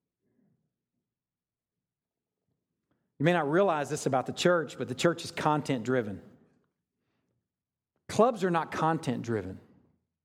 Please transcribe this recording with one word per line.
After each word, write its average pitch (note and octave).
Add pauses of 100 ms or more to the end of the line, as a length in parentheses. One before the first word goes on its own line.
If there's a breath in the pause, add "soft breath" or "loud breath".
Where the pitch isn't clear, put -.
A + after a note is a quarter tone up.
(3250)
You C#3
may F3
not D#3
realize D#3
this D3
about C3
the -
church, F3
but B2
the B2
church E3
is -
content-driven. B2+ (1900)
Clubs A3
are F#3
not E3
content-driven. A#2 (640)